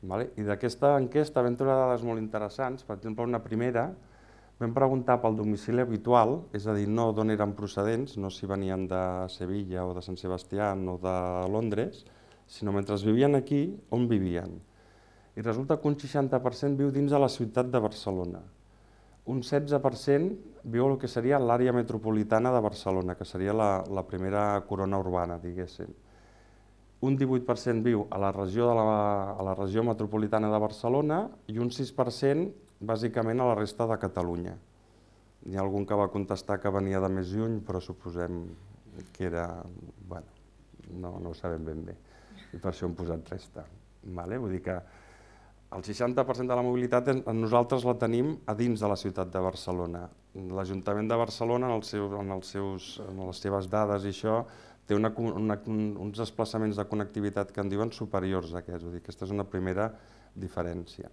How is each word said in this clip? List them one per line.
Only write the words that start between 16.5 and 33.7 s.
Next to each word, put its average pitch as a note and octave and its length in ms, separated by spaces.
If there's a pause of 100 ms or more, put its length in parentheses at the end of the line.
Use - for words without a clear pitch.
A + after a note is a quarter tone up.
cent C#3+ 240
viu C#3+ 80
dins C#3 240
de C#3+ 80
la C3+ 80
ciutat B2 400
de B2 160
Barcelona. F2+ 560 (880)
Un B2+ 160
setze C#3+ 400
per B2+ 160
cent D#3 320 (320)
viu A#2+ 240
el C#3 80
que C3 160
seria B2 240
l'àrea B2 400
metropolitana A2 800
de A2+ 80
Barcelona, F#2+ 560
que F#2+ 80
seria F#2+ 240
la, G#2+ 220 (100)
la F#2+ 240
primera G2+ 460 (100)
corona G2 320
urbana, F2+ 480
diguéssim. F2 480 (1080)
Un C3+ 160
divuit C3 320
per A#2+ 80
cent A#2 240
viu A2+ 220 (100)
a G2 80
la G2 80
regió G2 400
de A#2+ 80
la, G#2+ 200 (360)
a G2 140
la F#2+ 100
regió G2 240
metropolitana G#2+ 720
de G#2+ 80
Barcelona C#3 600 (260)
i A2 80
un A#2+ 160
sis C3 240
per A#2+ 160
cent, C#3+ 300 (340)
bàsicament, A2+ 640
a B2+ 80
la A#2 80
resta G#2+ 320